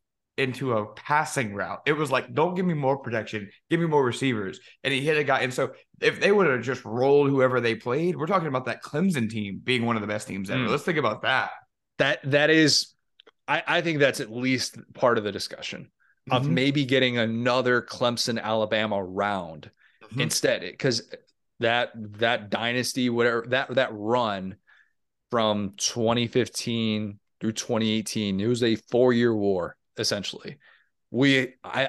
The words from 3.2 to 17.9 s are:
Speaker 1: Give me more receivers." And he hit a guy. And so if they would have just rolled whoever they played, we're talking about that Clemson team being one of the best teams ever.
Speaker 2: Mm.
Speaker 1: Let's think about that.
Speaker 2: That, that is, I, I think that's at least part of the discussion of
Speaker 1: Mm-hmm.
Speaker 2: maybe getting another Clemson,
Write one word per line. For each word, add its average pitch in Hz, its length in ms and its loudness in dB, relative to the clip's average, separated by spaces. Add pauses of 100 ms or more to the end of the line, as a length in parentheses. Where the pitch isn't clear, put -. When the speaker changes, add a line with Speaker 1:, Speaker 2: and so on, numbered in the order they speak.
Speaker 1:
Give 165 100 2
me 170 60 0
more 147 180 4
receivers." 117 560 -2 (240)
And 135 80 0
he 131 80 0
hit 151 160 0
a 147 80 2
guy. 131 160 2
And 127 120 -2
so 131 200 -2 (300)
if 151 180 0
they 180 100 4
would 202 160 6
have 127 140 2
just 123 240 -6
rolled 135 460 4
whoever 127 280 4
they 117 160 2
played, 151 420 -2
we're 147 100 -4
talking 180 200 0
about 131 200 -2
that 113 160 -8
Clemson 147 480 0
team 101 340 -6
being 123 220 0
one 117 100 0
of 104 60 -2
the 104 60 -6
best 107 200 -4
teams 98 220 -8
ever. 127 100 -2
Speaker 2:
Mm. 117 80 -2
Speaker 1:
Let's 143 140 0
think 165 160 0
about 110 240 -2
that. 113 300 0 (440)
Speaker 2:
That, 143 240 0 (100)
that 147 200 4
is, 156 440 4 (540)
I, 156 180 0
I 165 140 2
think 156 180 -2
that's 139 220 4
at 110 100 -8
least 123 480 -2 (140)
part 120 240 4
of 107 80 -2
the 101 80 -2
discussion - 580 -10 (400)
of 127 120 2
Speaker 1:
Mm-hmm. 135 120 2
Speaker 2:
maybe 139 300 2
getting 127 320 2
another 120 640 2
Clemson, 120 600 -2